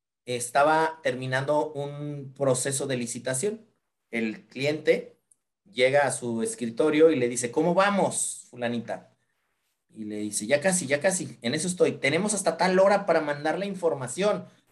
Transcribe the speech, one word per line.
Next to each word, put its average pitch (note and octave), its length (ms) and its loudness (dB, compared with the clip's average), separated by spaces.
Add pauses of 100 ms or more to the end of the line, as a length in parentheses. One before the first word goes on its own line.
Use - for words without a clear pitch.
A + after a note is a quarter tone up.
(240)
estaba C#3+ 760 0
terminando C3+ 680 -2
un C#3+ 640 -10
proceso C3+ 500 0
de C3 100 -2
licitación. C3 680 -4 (460)
El A2+ 340 -6
cliente D3+ 680 -2 (540)
llega C3 360 4
a C3 60 -2
su A#2 300 -4
escritorio D3+ 680 4
y D3 60 2
le A#2+ 120 2
dice, A#2+ 220 -4
"¿Cómo E3+ 240 0
vamos, F#3+ 760 0
fulanita?" A#2 600 -6 (840)
Y A2 100 -12
le G#2 140 -8
dice, G#2+ 280 -6
"Ya C#3+ 140 4
casi, F3+ 260 0
ya C#3+ 140 2
casi, F#3 420 -2
en A#2+ 120 -2
eso F3 120 -4
estoy. E3 260 2
Tenemos E3 420 0
hasta F3 220 -2
tal F#3 220 2
hora G3 260 4
para E3 160 2
mandar D3+ 380 -2
la G3+ 80 -4
información. F3 800 -2 (260)